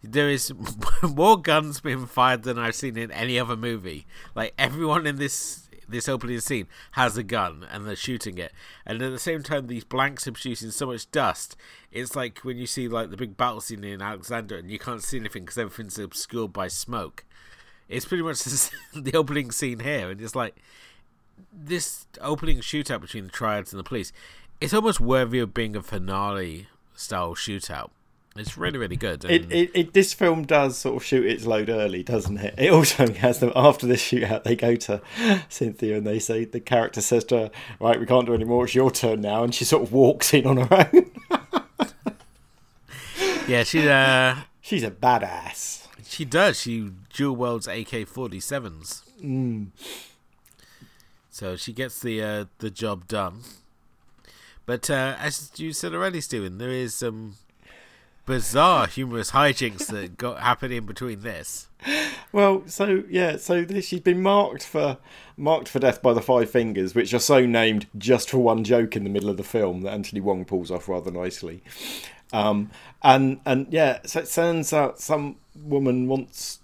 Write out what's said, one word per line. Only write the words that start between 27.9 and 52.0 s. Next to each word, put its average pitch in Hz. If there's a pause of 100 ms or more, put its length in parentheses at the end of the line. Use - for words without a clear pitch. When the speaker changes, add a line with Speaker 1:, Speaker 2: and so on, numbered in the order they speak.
Speaker 1:
It's 107
really, 160
really 98
good. 85
Speaker 2:
It, 170
Speaker 1:
And 85
Speaker 2:
it, 175
it, 175
this 190
film 165
does 139
sort 123
of -
shoot 131
its 110
load 110
early, 104
doesn't 101
it? 98
It 160
also 143
<laughs> -
has 123
them, 120
after 139
this 120
shootout, 113
they 120
go 120
to 104 (480)
Cynthia 107
and 104
they 107
say, 113
the 117
character 117
says 117
to 123
her, 110 (280)
"Right, 113
we 113
can't 123
do 120
any 110
more, 120
it's -
your 131
turn 110
now," 104
and 120
she 123
sort -
of 113
walks 135
in 127
on 131
her 156
own. 359
<laughs> - (2250)
Speaker 1:
Yeah, 120
she, 156
uh, 131 (260)
Speaker 2:
She's 170
a 107
badass. 98 (180)
Speaker 1:
she -
does. 156
She 113 (200)
dual 139
wields 120
A 107
K 113
forty-sevens. 98 (180)
Speaker 2:
Mm. 123 (1600)
Speaker 1:
So 92
she 113
gets 127
the, 110